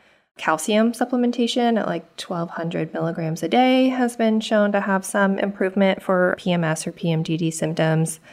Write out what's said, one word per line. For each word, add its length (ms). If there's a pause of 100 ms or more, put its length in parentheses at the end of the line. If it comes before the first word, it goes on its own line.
(380)
Calcium 560
supplementation 840
at, 80
like, 300
twelve 360
hundred 420
milligrams 500
a 60
day 400
has 260
been 240
shown 320
to 80
have 240
some 340
improvement 640
for 360
P 160
M 100
S 240
or 60
P 180
M 120
D 120
D 160
symptoms. 680 (120)